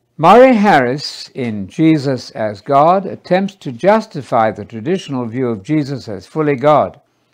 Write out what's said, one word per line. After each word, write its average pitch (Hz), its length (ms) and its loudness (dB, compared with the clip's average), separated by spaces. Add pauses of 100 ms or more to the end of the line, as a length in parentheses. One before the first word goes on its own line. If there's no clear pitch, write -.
(180)
Murray 233 380 6
Harris, 151 760 0
in 110 380 -8
Jesus 143 640 0
as 107 300 -8
God, 156 440 2
attempts 185 500 -4
to - 160 -12
justify 131 800 0
the 101 140 -10
traditional 127 600 -6
view 120 220 -6
of 110 160 -6
Jesus 143 440 -4
as 98 180 -12
fully 151 300 -2
God. 127 440 2 (340)